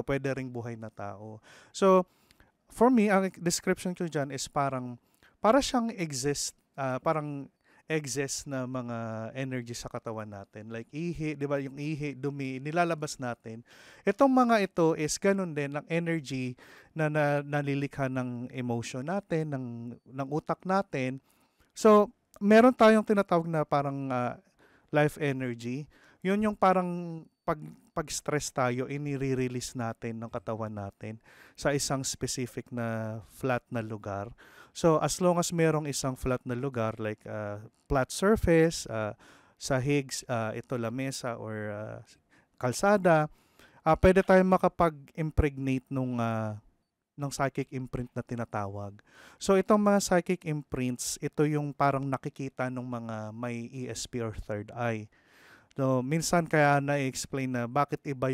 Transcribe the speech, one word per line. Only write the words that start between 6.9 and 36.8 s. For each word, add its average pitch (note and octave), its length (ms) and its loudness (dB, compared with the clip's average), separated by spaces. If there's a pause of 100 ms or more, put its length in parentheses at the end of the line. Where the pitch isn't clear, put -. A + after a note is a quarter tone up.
parang D3 480 -2 (400)
exist C#3+ 560 -4
na C3+ 160 -4
mga B2 340 -6 (380)
energy B2+ 400 -6
sa - 160 -10
katawan A2 400 -8
natin. G#2 400 -14
Like A#2 160 -10
ihi, D3+ 480 -6
di C#3+ 80 -6
ba? C#3+ 160 -2
Yung C#3 160 -8
ihi, D3 400 -6
dumi, C3+ 480 -6
nilalabas D#3 560 -2
natin. A#2 400 -8 (480)
Itong C4 240 4
mga A#3 320 4
ito E3 320 2
is D3+ 240 -4
ganun G3 320 0
din, C#3+ 240 -4
ang C#3+ 160 -6
energy C#3 640 -2 (400)
na, D#3 160 0
na D3 320 2
nalilikha C#3+ 640 -2
ng B2+ 480 -6
emotion B2 480 -4
natin, D#3+ 480 -4
ng, C3 140 -4 (340)
ng C3+ 320 -8
utak D#3+ 320 -4
natin. C#3+ 560 -2 (560)
So, G#3 320 8 (320)
meron A3 320 8
tayong A3 320 8
tinatawag F3+ 480 2
na D3+ 160 0
parang, C#3 400 0
ah, B2 320 -2 (560)
life D3 240 2
energy. C3 720 -4 (320)
Yun G3+ 240 0
yung G#3 100 -2
parang F3 640 2 (200)
pag, E3 160 -2 (400)
pag-stress D3 560 -4
tayo, B2 320 0
inire-release C3 880 -4
natin A2+ 480 -6
ng A#2 80 -10
katawan A2 400 -6
natin G#2+ 480 -10 (400)
sa D3 160 0
isang C#3 320 -2
specific - 640 -6
na A2+ 480 -4 (160)
flat B2 400 -2
na A#2+ 80 -2
lugar. G#2 480 -8 (400)
So, D#3+ 320 4
as D3 160 -2
long F3 240 4
as - 80 -4
merong D#3 400 2
isang C3+ 240 -4
flat B2+ 320 -4
na B2+ 80 -4
lugar, A#2+ 480 -2